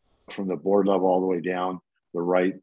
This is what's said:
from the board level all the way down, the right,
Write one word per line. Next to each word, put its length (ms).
from 180
the 80
board 320
level 200
all 140
the 40
way 160
down, 380
the 80
right, 420